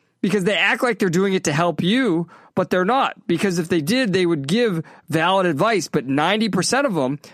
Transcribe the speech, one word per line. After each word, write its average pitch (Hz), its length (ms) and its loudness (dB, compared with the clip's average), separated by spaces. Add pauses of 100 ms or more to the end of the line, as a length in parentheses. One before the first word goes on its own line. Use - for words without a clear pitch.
(200)
because 196 240 0
they 196 120 2
act 220 260 0
like 240 160 0
they're 202 100 0
doing 190 260 0
it 185 100 -2
to 156 80 0
help 170 300 0
you, 185 460 0 (260)
but 185 160 -2
they're 185 140 2
not. 233 440 -2
Because 175 300 0
if 170 100 -4
they 180 120 0
did, 214 320 0
they 185 140 2
would 147 220 -2
give 196 340 0 (260)
valid 180 380 2
advice. 180 420 0
But 143 180 -4
ninety 180 420 0
percent 214 380 0
of 214 80 -2
them, 139 240 -2 (160)